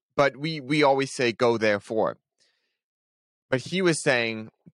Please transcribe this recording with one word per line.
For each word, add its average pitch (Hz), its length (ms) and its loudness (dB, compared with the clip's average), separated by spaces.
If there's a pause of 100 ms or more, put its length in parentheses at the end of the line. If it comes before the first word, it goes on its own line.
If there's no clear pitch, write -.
(180)
but 139 180 2
we, 156 240 -8
we 143 240 0
always 135 300 2
say, 120 180 0
"Go 117 260 2
therefore." 104 600 -2 (1300)
But 131 120 -2
he 175 200 -6
was 170 200 2
saying 113 500 -2 (220)